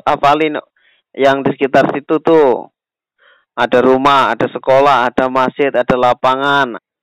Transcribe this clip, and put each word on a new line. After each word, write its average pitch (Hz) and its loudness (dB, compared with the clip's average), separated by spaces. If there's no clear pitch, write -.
hafalin 151 -2
yang 135 0
di 139 -2
sekitar 139 0
situ 151 -4
tuh. 147 0
Ada 123 0
rumah, 131 2
ada 123 -4
sekolah, 131 2
ada 131 -2
masjid, 131 -2
ada 123 -2
lapangan, 131 0